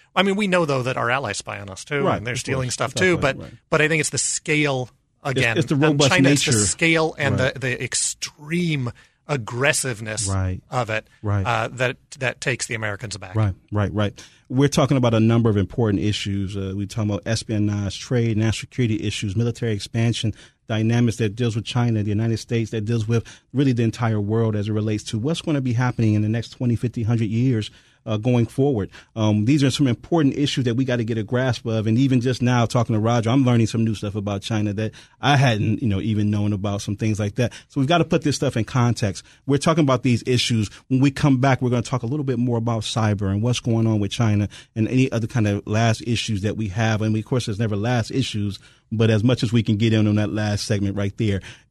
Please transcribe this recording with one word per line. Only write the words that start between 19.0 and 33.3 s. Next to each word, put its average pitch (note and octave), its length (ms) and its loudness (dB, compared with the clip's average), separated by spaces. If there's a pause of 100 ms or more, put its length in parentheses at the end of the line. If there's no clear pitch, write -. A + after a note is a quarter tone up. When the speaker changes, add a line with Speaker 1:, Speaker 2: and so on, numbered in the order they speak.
Speaker 2:
issues, G2+ 280 -4
military A#2 380 -2
expansion, A2+ 640 -2 (340)
dynamics A2+ 480 2
that A2 180 0
deals A#2 220 -2
with G#2+ 80 -4
China, A#2+ 380 0
the G#2 80 -2
United A2 280 0
States, A2+ 320 -4
that A2+ 140 -4
deals A2+ 240 -2
with A#2 160 2 (280)
really C3+ 200 2
the A#2+ 100 0
entire A2+ 380 0
world A2 360 0
as G#2 120 -2
it A2 40 -2
relates G#2+ 320 -2
to - 140 -4
what's D3 240 -2
gonna D3 180 -2
be B2+ 120 -2
happening A#2+ 420 2
in G#2+ 80 2
the G#2+ 60 0
next A2+ 220 -2
twenty, A#2+ 260 0
fifty, A#2+ 260 -4
hundred A2 260 0
years, A2+ 420 0 (360)
uh, G#2+ 100 -2
going A#2+ 300 2
forward. C3 420 0 (260)
Um, G#2+ 300 2
these C#3 180 4
are C#3 80 4
some C#3 160 2
important C#3 500 0
issues C#3 280 -2
that A#2 100 0
we B2+ 100 0
gotta B2 200 -2
get A2+ 140 -2
a G#2+ 40 -2
grasp B2 440 -2
of. A2 200 -2
And A2 120 4
even C3 220 4
just B2 220 -2
now B2 220 4
talking A#2+ 300 0
to G#2 60 0
Roger, A#2 280 2
I'm C3+ 160 4